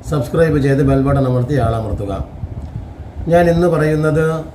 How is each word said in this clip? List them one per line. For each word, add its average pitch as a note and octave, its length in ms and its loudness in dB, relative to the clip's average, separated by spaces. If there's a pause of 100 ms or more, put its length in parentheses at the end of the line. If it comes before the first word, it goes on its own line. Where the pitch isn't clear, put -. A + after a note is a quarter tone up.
സബ്സ്ക്രൈബ് D#3 560 0
ചെയ്ത് C#3 240 2
ബെൽ C3+ 160 4
ബട്ടൺ C#3 240 2
അമർത്തി B2+ 360 0
ആളമർത്തുക. G#2+ 460 -2 (1200)
ഞാൻ F3 180 6
ഇന്ന് E3+ 260 4
പറയുന്നത് D#3 500 2 (300)